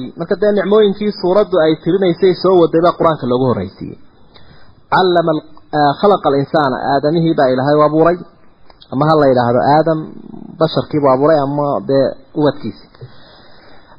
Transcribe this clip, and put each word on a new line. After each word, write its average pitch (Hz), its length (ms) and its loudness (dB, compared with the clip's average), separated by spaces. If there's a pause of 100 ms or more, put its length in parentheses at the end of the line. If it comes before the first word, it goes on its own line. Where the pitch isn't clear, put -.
(160)
Marka - 200 -6
dee 208 160 0
nicmooyinkii 202 600 0
suuraddu 185 480 -2
ay 160 160 2
tirinaysay 185 600 0
soo 185 240 0
waday 165 240 2
baa 170 160 0
qur'aanka 160 280 -2
loogu 123 180 0
horraysiiyey. 107 520 -6 (920)
Allama 170 400 2
al-, 151 140 -6 (260)
ah, 147 240 2
khalaqa 196 340 0
alinsaana. 139 480 0 (140)
Aadamihii 160 420 0
baa 147 140 2
Ilaahay 131 300 0
u 151 40 4
abuuray. 160 360 2 (720)
Ama 135 180 -2
ha 160 100 2
la 147 120 4
yidhaahdo 123 340 2
Aadam, 156 380 2 (580)
basharkii 151 420 -2
buu 139 140 2
abuuray, 147 260 2
ama 143 260 -4 (200)
dee 135 220 0 (240)
ubadkiisii. - 580 -4 (1080)